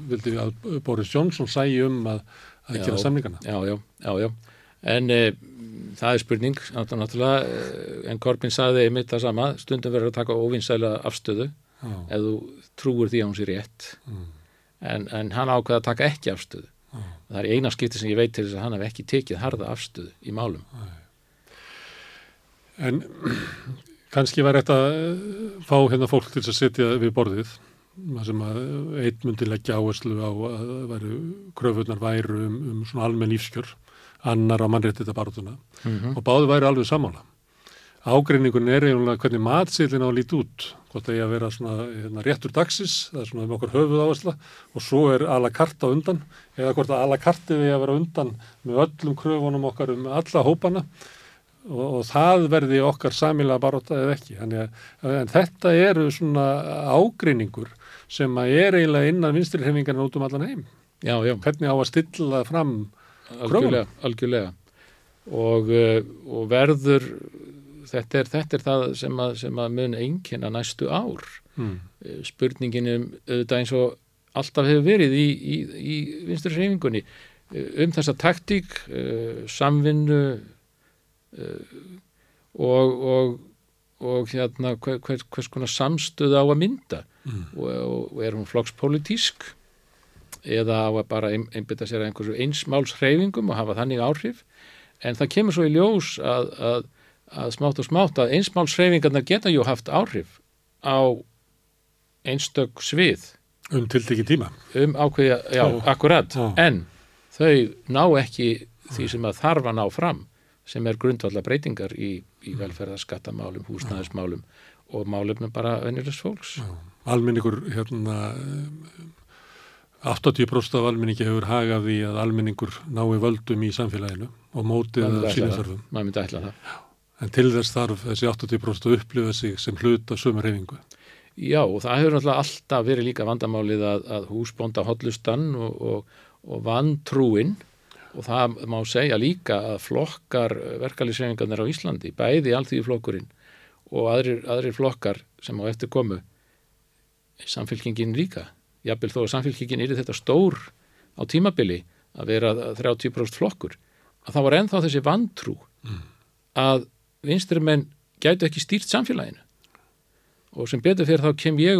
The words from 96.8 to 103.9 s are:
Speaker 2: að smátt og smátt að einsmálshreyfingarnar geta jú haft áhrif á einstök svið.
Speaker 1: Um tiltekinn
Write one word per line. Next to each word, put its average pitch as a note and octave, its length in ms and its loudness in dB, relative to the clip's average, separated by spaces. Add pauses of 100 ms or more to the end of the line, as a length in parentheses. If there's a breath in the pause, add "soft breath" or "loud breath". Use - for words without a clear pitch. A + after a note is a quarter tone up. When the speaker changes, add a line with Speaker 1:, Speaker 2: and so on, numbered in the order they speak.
Speaker 2:
að B2 240 -6
smátt C#3+ 220 0
og C3 80 -4
smátt E3 320 2
að B2 140 4
einsmálshreyfingarnar D#3+ 920 4
geta G3+ 260 0
jú C#3 140 6
haft A#2 240 -2
áhrif D3 500 -2 (460)
á C3+ 320 4 (1080)
einstök C3 580 -4
svið. D3 400 2 (420)
Speaker 1:
Um B2 240 -2
tiltekinn A2+ 400 0